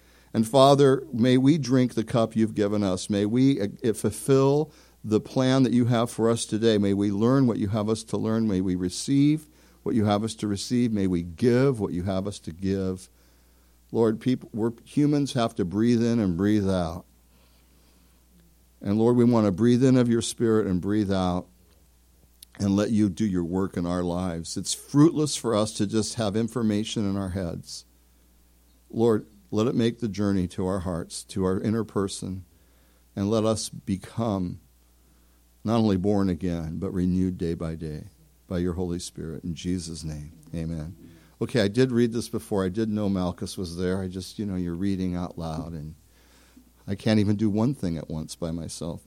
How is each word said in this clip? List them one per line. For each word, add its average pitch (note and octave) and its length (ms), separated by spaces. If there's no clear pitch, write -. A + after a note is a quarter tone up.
And A2+ 120
Father, C#3 640
may B2+ 280
we C#3+ 180
drink B2+ 380
the A2 80
cup A2+ 320
you've A2 180
given G#2 300
us. F#2 260
May G#2 160
we, B2+ 340
uh, G#2 340
fulfill C3+ 800
the G#2+ 160
plan C3 440
that A#2+ 100
you B2 120
have A#2+ 260
for A2+ 180
us A2+ 160
today. A2 320
May G2+ 160
we G2+ 160
learn A#2+ 380
what G#2 100
you G2+ 120
have G#2+ 200
us A2 140
to - 140
learn. A2 300
May F#2 140
we F#2+ 140
receive C#3 760
what - 140
you G#2+ 100
have G#2 180
us A2 120
to G#2+ 120
receive. A#2+ 440
May G2 160
we F2+ 160
give A#2+ 560
what G2 120
you F2+ 120
have F#2+ 240
us G2+ 100
to - 140
give. F#2 580
Lord, A2+ 280
people, B2+ 340
we're, A#2 200
humans C#3+ 500
have A#2 220
to G2+ 100
breathe A2+ 380
in A#2 160
and F#2 180
breathe G2+ 320
out. F2 360
And G2+ 200
Lord, A#2+ 160
we B2 80
want A2+ 240
to G2+ 40
breathe A#2+ 320
in C3 140
of B2 100
your A#2 140
Spirit A2 460
and F2+ 120
breathe G2 320
out F2+ 360
and G2 160
let G#2+ 160
you G#2 180
do G2 160
your F2+ 180
work F2+ 320
in F2 120
our F2+ 160
lives. F2 520
It's F#2+ 200
fruitless D3 600
for A2+ 200
us G#2+ 180
to G#2 140
just G#2+ 280
have G#2 200
information A2 760
in G2 80
our G2 120
heads. F#2 560
Lord, A2+ 340
let G#2+ 160
it C3+ 80
make A#2 240
the A#2+ 100
journey G2 420
to F#2 180
our F#2+ 140
hearts, E2+ 420
to - 200
our F#2+ 160
inner A2 240
person, G2 600
and G2+ 160
let A2 140
us A2 240
become F#2+ 880
not A2+ 140
only G#2+ 200
born G2 320
again, E2+ 480
but F#2 140
renewed F#2 460
day E2+ 180
by E2 180
day D#2 360
by F2+ 120
your F2 140
Holy F2 260
Spirit. D#2+ 440
In E2+ 120
Jesus' E2 480
name, D2+ 300
amen. E2 420
Okay, A2+ 200
I G2 60
did B2+ 240
read A#2+ 220
this A#2 160
before. G#2 340
I F#2 60
did A2 200
know G#2 200
Malchus F#2 480
was E2+ 180
there. F#2 240
I F#2+ 80
just, F#2 300
you G#2+ 80
know, G2 100
you're F2 200
reading F#2 400
out F2 220
loud, D#2+ 360
and D#2 220
I G2+ 60
can't A2 240
even G#2 160
do G#2+ 140
one A2 260
thing E2+ 220
at - 120
once D#2 240
by E2 180
myself. E2 560